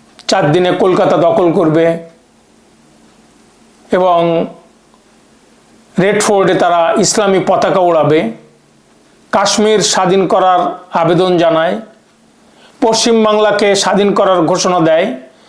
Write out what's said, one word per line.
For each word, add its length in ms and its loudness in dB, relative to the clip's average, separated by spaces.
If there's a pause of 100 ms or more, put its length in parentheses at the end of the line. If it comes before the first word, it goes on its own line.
(300)
চার 140 0 (100)
দিনে 180 0 (120)
কলকাতা 320 0 (100)
দখল 220 0 (120)
করবে, 260 0 (2000)
এবং 540 0 (1600)
রেড 200 0
ফোর্টে 340 0
তারা 420 0
ইসলামী 500 0
পতাকা 320 0
ওড়াবে, 520 0 (1000)
কাশ্মীর 480 0
স্বাধীন 480 0
করার 320 2 (380)
আবেদন 400 0
জানায়, 420 0 (1000)
পশ্চিমবাংলাকে 920 2
স্বাধীন 380 0
করার 280 2
ঘোষণা 380 0
দেয়, 360 0 (340)